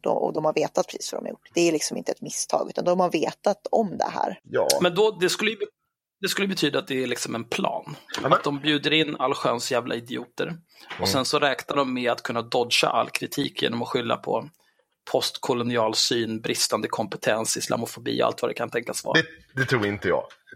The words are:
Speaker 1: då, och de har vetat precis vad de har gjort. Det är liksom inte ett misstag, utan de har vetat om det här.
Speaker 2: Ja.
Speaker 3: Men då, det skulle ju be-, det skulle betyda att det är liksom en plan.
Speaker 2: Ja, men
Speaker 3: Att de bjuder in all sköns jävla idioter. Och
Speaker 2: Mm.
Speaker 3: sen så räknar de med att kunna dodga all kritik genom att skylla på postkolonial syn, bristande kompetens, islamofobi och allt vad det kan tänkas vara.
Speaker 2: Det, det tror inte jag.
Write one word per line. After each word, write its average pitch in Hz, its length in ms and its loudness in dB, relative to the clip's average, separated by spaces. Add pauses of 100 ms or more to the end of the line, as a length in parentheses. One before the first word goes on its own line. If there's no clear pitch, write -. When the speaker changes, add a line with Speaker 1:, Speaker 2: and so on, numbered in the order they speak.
Speaker 1:
då, - 80 0
och - 220 2
de 151 120 -2
har 156 80 2
vetat 156 340 2
precis - 260 -10
vad - 100 -6
de - 40 -10
har - 40 -6
gjort. - 240 -16
Det 170 140 6
är 165 40 4
liksom - 240 -2
inte - 160 -4
ett - 100 -6
misstag, - 460 -2
utan - 160 -4
de 180 160 4
har 175 100 4
vetat - 600 0
om 214 280 2
det - 160 0
här. - 280 -2
Speaker 2:
Ja. 107 260 2 (140)
Speaker 3:
Men 175 120 4
då, 214 160 4
det 180 180 0
skulle 220 220 0
ju 220 60 -6
be-, - 100 -6 (540)
det 196 80 -4
skulle 196 200 0
betyda 147 300 0
att - 100 -4
det 131 140 0
är 127 40 0
liksom 123 280 -4
en 117 140 -4
plan. - 480 -2 (180)
Speaker 2:
Ja, - 80 -6
men 131 100 2
Speaker 3:
Att 202 120 4
de 143 160 -2
bjuder 147 320 2
in 156 240 2
all 131 180 0
sköns 120 380 0
jävla 123 220 0
idioter. 120 520 -6 (440)
Och - 60 -10
Speaker 2:
Mm. 90 100 -2
Speaker 3:
sen 127 180 2
så 151 140 2
räknar 143 380 0
de 131 180 2
med 123 180 0
att - 100 -2
kunna 117 200 -2
dodga 123 460 2
all 117 220 2
kritik - 520 -4
genom 120 200 0
att 127 60 -4
skylla 120 280 0
på 123 320 -4 (640)
postkolonial 120 840 0
syn, 113 460 0
bristande - 480 0
kompetens, 113 680 -2
islamofobi 120 640 -2
och 120 40 4
allt 117 160 -2
vad 120 80 0
det - 40 -8
kan 117 160 -4
tänkas - 340 -6
vara. 113 160 -2
Speaker 2:
Det, 160 60 -4 (340)
det 127 60 2
tror 113 200 2
inte 101 220 -2
jag. 78 160 2 (320)